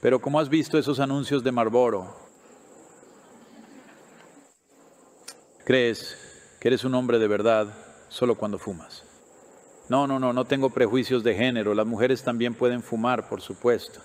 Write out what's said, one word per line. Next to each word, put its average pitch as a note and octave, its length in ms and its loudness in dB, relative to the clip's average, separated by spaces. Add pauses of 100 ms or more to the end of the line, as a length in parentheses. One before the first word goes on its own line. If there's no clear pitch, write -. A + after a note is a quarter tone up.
Pero B2 200 2
como D3 200 0
has D3 80 -2
visto D#3 300 2
esos C#3 200 0
anuncios C3+ 460 0
de C3 80 0
Marlboro, A2+ 640 2 (3500)
crees A#2+ 520 0 (420)
que - 80 -2
eres A#2+ 160 2
un C3 140 -2
hombre A#2+ 240 2
de A2 80 2
verdad G#2+ 440 2 (360)
solo A#2+ 260 0
cuando G#2 240 -6
fumas. - 460 -14 (840)
No, C#3 180 2
no, C3+ 140 -2
no, B2+ 120 0
no B2+ 120 0
tengo C3+ 260 0
prejuicios B2 540 0
de A2+ 100 2
género. A2 400 0
Las G#2+ 100 2
mujeres A#2 380 0
también A#2+ 320 -2
pueden B2 260 0
fumar, A#2 480 -2
por G2 120 -8
supuesto. - 640 -2